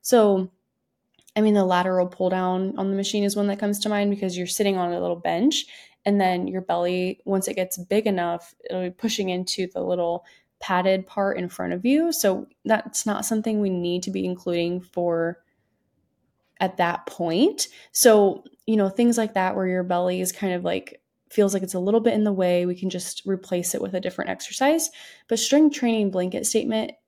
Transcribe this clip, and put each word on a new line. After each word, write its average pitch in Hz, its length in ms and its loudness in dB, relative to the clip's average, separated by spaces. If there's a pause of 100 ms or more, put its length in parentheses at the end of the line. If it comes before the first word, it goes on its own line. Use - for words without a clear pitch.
So, 202 480 4 (840)
I 214 60 2
mean, 214 120 6
the 196 100 4
lateral 180 440 2
pull 185 200 -2
down 185 480 0
on 196 140 -2
the 196 60 -2
machine 196 260 -2
is 202 140 0
one 202 120 0
that 202 120 -4
comes 208 200 -2
to 214 80 -2
mind 202 220 0
because 196 260 -4
you're 180 120 -6
sitting 196 280 0
on 175 160 -2
a 175 80 -2
little 175 140 -2
bench, 170 500 0 (400)
and 202 160 2
then 185 280 0
your 185 140 -4
belly, 180 600 -2
once 190 220 -2
it - 80 -6
gets 185 240 -4
big 208 300 -2
enough, 175 440 -2 (160)
it'll 185 140 -4
be 180 80 -4
pushing 208 380 -4
into 185 440 -4
the 180 80 -6
little 180 440 -2 (340)
padded 190 480 0
part 196 320 -2
in 180 100 -6
front 180 240 -6
of 185 120 -4
you. 311 260 4
So 196 380 0 (160)
that's - 420 -2
not 202 180 -2
something 220 360 0
we 196 100 2
need 180 320 -2
to 196 80 -6
be 190 140 -2
including 180 560 -2
for 175 580 -2 (1200)
at 185 200 -2
that 170 260 0
point. 190 640 0 (240)
So, 208 500 6 (240)
you 220 100 2
know, 196 120 4
things 233 300 2
like 220 160 -2
that 185 200 0
where 190 120 -2
your 185 160 0
belly 180 400 0
is 185 100 -4
kind 185 220 -4
of, 180 100 -4
like, 180 380 -4 (260)
feels 202 240 2
like 190 100 -2
it's 185 120 -8
a 185 40 -2
little 208 220 2
bit 226 140 2
in 214 100 2
the 208 80 2
way, 180 320 2
we 180 100 -2
can 185 140 -4
just - 380 -8
replace 185 480 -4
it - 80 -4
with 196 100 -6
a 185 80 -4
different 185 300 -6
exercise. 294 580 0 (400)
But 233 100 0
strength 294 380 4
training 220 360 0
blanket 185 340 -4
statement 220 460 -2 (160)